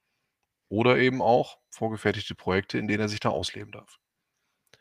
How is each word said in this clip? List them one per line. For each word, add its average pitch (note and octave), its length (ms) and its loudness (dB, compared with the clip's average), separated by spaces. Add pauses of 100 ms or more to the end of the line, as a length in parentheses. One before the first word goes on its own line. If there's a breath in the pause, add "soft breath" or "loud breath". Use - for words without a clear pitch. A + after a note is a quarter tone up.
(720)
Oder A#2 260 4
eben B2+ 260 2
auch A#2+ 360 2 (100)
vorgefertigte G#2+ 640 -4
Projekte, - 440 -2
in G#2+ 100 -4
denen G#2+ 140 0
er G#2+ 60 0
sich G#2 120 -8
da B2 80 0
ausleben G#2 420 -4
darf. - 300 -20 (800)